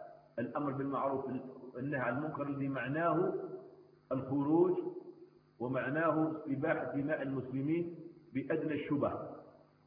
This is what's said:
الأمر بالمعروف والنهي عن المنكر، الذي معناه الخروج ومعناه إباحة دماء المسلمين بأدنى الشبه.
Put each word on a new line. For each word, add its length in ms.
الأمر 320
بالمعروف 540
والنهي 260
عن 160
المنكر، 260
الذي 260
معناه 640
الخروج 640
ومعناه 760
إباحة 360
دماء 380
المسلمين 760
بأدنى 400
الشبه. 560